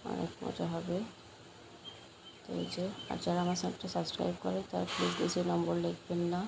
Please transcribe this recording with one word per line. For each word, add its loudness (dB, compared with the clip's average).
অনেক 0
মজা 0
হবে। 0
তো -14
এই 0
যে, -2
আর -2
যারা 4
আমার 4
চ্যানেলটা -2
সাবস্ক্রাইব 0
করে, 2
তারা 2
প্লিজ 2
নিচে 4
নম্বর 4
লিখবেন 0
না। 2